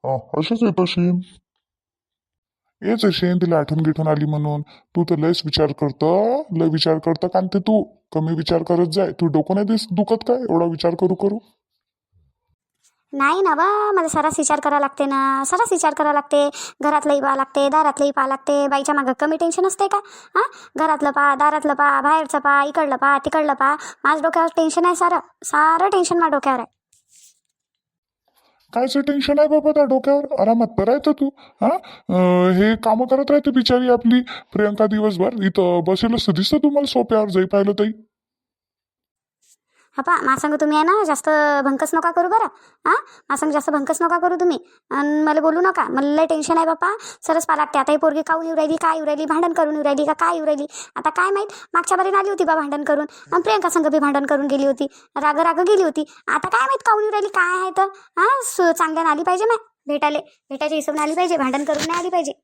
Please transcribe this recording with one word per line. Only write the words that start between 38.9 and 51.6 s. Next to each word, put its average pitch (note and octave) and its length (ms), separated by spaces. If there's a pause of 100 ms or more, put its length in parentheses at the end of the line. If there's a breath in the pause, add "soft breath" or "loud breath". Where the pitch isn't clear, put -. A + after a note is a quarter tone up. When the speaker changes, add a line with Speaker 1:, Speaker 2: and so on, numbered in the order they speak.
Speaker 2:
हा C#4 40
पहा, F4 140
माझ्या C4+ 200
संग D4 260
तुम्ही D4+ 160
आहे D#4 80
ना, G4+ 180
जास्त D#4 260 (360)
भंकस C#4 280
नका E4+ 180
करू F4 160
बरं. G#4+ 180 (400 soft breath)
हा? D#4+ 60
माझ्या - 460
संग D#4 140
जास्त C#4+ 180
भंकस D4 320
नका E4+ 180
करू F4 160
तुम्ही. F4 240 (320 soft breath)
अन D4 320
मला D#4 160
बोलू D#4+ 220
नका, F4+ 280
मला C#4 180
लय D4+ 180
टेन्शन D#4+ 320
आहे E4 80
बापा. F4 320 (300 loud breath)
सरच E4 180
पाहा D#4 120
लागते. D4 220
आता C4+ 120
ही D4+ 60
पोरगी D#4 240
काहून E4 240
येऊ E4 100
राहिली, D#4 200
काय D#4+ 200
येऊ D#4 100
राहिली, D4+ 200
भांडण E4 280
करून D#4 200
येऊ D4+ 100
राहिली C#4+ 220
का D4+ 80
काय E4+ 220
येऊ D#4 100
राहिली? D4 200 (300 loud breath)
आता - 140
काय F4+ 220
माहित, G4+ 160 (260 loud breath)